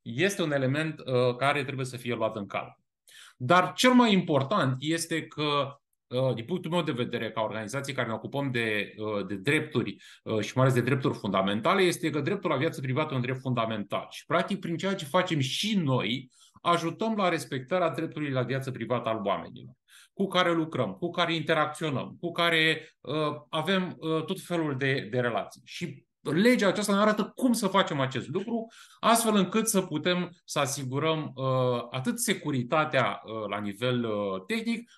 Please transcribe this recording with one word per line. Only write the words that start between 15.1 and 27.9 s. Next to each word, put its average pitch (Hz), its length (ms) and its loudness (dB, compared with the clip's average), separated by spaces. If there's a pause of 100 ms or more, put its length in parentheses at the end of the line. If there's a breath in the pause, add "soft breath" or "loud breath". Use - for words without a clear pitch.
și 202 380 0
noi, 127 520 0 (320 soft breath)
ajutăm 170 540 0
la 196 140 2
respectarea 160 600 0
dreptului 151 400 -4
la 131 120 0
viață 131 300 -4
privată 117 380 -2
al 110 140 -2
oamenilor, 90 500 -4 (400 loud breath)
cu 190 140 0
care 180 260 4
lucrăm, 135 400 0
cu 170 160 -6
care 170 260 0
interacționăm, 151 840 -2
cu 170 120 -6
care, 160 580 2 (120)
uh, 151 340 -2 (140)
avem, 165 480 0
uh, 160 260 -2
tot 190 180 -6
felul 160 360 -2
de, 131 340 0
de 123 80 2
relații. 113 460 -2
Și - 400 -10 (160)
legea 202 460 4
aceasta 202 260 2
ne 196 80 4
arată 214 340 2
cum 247 180 2
să 214 140 0
facem 185 320 2